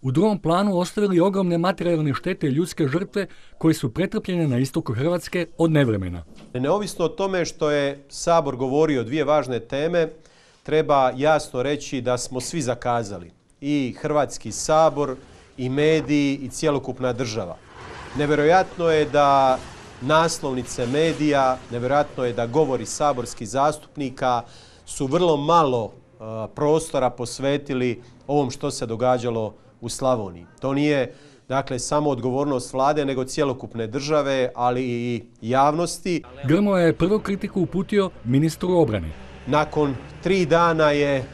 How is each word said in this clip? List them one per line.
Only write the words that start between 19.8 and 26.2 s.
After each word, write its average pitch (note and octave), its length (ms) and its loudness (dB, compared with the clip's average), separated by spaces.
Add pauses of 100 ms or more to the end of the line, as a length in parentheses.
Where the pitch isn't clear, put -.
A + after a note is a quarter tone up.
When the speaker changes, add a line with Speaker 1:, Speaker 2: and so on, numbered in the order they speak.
Speaker 2:
naslovnice C3+ 840 0
medija, C#3 720 2 (140)
nevjerojatno C3 520 0
je A#2+ 80 -2
da A#2 140 -2
govori B2+ 400 0
saborskih B2 640 -4
zastupnika C3 920 -2 (420)
su - 220 -6
vrlo E3 300 2
malo, C#3+ 560 2
e, - 300 -20 (320)